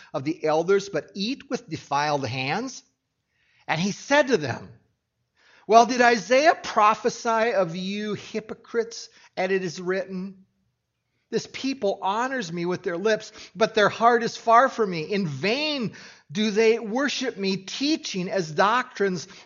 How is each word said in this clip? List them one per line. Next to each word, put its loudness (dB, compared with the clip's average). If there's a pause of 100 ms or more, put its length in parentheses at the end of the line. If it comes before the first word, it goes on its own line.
(120)
of -6
the -4
elders, 2
but -6
eat -6
with -8
defiled -2
hands?' -6 (840)
And -2
he 0
said 2
to 4
them, -6 (1000)
'Well, 8
did 0
Isaiah 4
prophesy 0
of 0
you -6
hypocrites? -8 (280)
And -2
it 0
is -8
written, -6 (840)
"This -4
people -4
honors -4
me -4
with -4
their -4
lips, -2 (240)
but 0
their 6
heart 4
is -4
far 6
from -2
me. -4
In -2
vain -2 (400)
do 0
they 4
worship -4
me, -2
teaching -4
as -2
doctrines 0 (180)